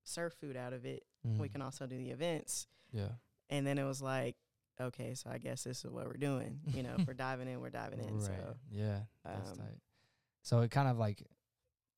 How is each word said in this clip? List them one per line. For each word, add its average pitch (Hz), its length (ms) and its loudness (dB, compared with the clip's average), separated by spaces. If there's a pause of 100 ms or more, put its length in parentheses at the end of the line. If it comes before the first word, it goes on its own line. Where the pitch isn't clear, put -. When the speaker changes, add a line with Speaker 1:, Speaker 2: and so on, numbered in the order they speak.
Speaker 1:
serve 170 300 -2
food 139 220 -6
out 123 180 -4
of 123 100 -8
it. 131 200 -4 (220)
Speaker 2:
Mm-hmm. 110 140 6
Speaker 1:
We 143 80 2
can 139 140 -4
also 135 240 -4
do 127 100 -4
the 127 140 -4
events." 156 560 0 (260)
Speaker 2:
Yeah. 101 200 0 (360)
Speaker 1:
And 139 180 2
then 139 120 4
it 139 60 2
was 135 180 -2
like, 131 340 0 (420)
"Okay, 123 360 -4
so 120 160 -8
I 123 80 -4
guess 123 260 -4
this 127 200 -4
is 123 60 -6
what 120 160 -4
we're 127 120 -4
doing." 135 420 0 (140)
You 131 80 0
know, 123 160 -2
if 175 80 6
Speaker 2:
<laughs> - 20 2
Speaker 1:
we're 127 60 -2
diving 131 340 -2
in, 127 120 -4
we're 123 100 -6
diving 110 300 -4
in. 107 180 0
Speaker 2:
Right. 104 80 2
Speaker 1:
So, 95 300 -2 (140)
Speaker 2:
Yeah, 104 300 2 (240)
that's 95 280 -4
Speaker 1:
um, - 60 -10
Speaker 2:
tight. - 220 -8 (640)
So 117 180 6
it 117 100 6
kind 139 180 6
of, 120 100 4
like, 107 280 2 (720)